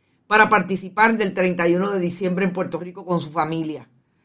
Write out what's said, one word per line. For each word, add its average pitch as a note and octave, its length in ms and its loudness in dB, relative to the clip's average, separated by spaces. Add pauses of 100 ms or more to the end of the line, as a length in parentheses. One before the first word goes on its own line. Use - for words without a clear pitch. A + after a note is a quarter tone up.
(260)
para G#3+ 220 6
participar G3 680 2
del G3 160 -2
treinta F3+ 340 0
y E3+ 80 4
uno G3 140 0
de G3 100 -2
diciembre F3+ 460 -2
en F3+ 80 -2
Puerto E3+ 260 -4
Rico F3+ 240 -14
con F3 160 -2
su D3 100 -8
familia. D#3 600 -4 (340)